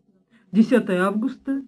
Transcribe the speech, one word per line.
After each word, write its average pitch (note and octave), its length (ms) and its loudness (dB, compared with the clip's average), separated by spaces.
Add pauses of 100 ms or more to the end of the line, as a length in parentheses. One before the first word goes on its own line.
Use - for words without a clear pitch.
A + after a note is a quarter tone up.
(500)
Десятое G#3 520 2
августа C4 640 -4